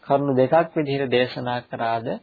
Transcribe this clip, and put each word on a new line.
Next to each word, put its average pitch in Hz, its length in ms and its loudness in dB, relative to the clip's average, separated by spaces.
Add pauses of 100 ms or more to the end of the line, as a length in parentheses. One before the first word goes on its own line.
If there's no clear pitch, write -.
කරුණු 139 320 0
දෙකක් 160 360 4
විදිහට 139 400 -2
දේශනා 123 520 -2
කරාද 117 440 -4 (160)